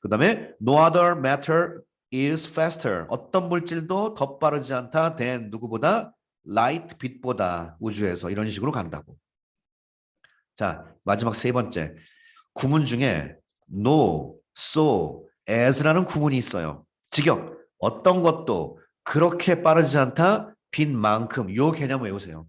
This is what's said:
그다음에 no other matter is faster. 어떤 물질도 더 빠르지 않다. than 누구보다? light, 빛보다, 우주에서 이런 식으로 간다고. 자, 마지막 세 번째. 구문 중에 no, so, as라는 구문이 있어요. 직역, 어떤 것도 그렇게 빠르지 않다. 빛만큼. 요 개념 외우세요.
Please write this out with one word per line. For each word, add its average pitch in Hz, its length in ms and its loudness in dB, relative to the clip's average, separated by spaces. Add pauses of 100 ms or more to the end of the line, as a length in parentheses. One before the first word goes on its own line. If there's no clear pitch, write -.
그다음에 131 480 0 (120)
no 127 160 4
other 170 400 6
matter 156 640 0 (320)
is 143 360 -2
faster. 143 600 -2
어떤 175 380 -4
물질도 175 680 -4
더 139 240 -6
빠르지 143 360 -2
않다. 156 420 -2
than 120 340 -6
누구보다? 117 640 -2 (360)
light, 131 480 -2
빛보다, 95 840 -4
우주에서 95 500 -4
이런 104 200 -4
식으로 104 220 -4
간다고. 82 460 -8 (1400)
자, 82 300 -4 (200)
마지막 107 300 0
세 123 160 -2
번째. 95 440 -4 (580)
구문 147 320 2
중에 117 500 -2 (380)
no, 101 600 2 (220)
so, 104 680 0 (240)
as라는 139 560 2
구문이 147 320 0
있어요. 82 480 -4 (260)
직역, 143 460 0 (220)
어떤 180 420 2
것도 127 580 0 (240)
그렇게 170 600 2
빠르지 160 340 6
않다. 165 560 2 (180)
빛만큼. 113 840 0
요 143 160 4
개념 135 320 -4
외우세요. 95 460 -8